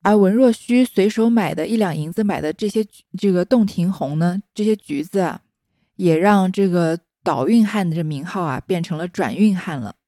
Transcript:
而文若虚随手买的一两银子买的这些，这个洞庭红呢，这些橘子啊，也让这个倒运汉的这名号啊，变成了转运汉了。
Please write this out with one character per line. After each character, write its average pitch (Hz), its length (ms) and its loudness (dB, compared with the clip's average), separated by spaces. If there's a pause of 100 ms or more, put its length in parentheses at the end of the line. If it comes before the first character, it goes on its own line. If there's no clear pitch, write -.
而 208 140 4
文 196 160 4
若 247 180 4
虚 240 320 2
随 196 240 2
手 220 220 0
买 196 240 0
的 151 140 -6
一 226 100 -2
两 190 180 0
银 156 160 -6
子 220 120 -2
买 185 180 -2
的 151 100 -4
这 208 160 -6
些， 214 180 -2 (320)
这 196 140 0
个 180 140 2
洞 233 200 2
庭 180 260 -2
红 147 260 -4
呢， 175 240 0 (120)
这 214 100 -6
些 214 120 2
橘 - 280 -8
子 196 160 -4
啊， 170 220 -4 (540)
也 165 220 2
让 190 340 2
这 196 160 0
个 170 320 0 (240)
倒 135 240 -2
运 226 180 4
汉 196 220 -2
的 160 80 -2
这 170 80 -4
名 151 220 -6
号 190 160 -8
啊， 143 240 -4
变 175 160 -2
成 165 160 -6
了 170 100 -8
转 143 280 -6
运 196 220 2
汉 160 220 -8
了。 107 160 -10 (120)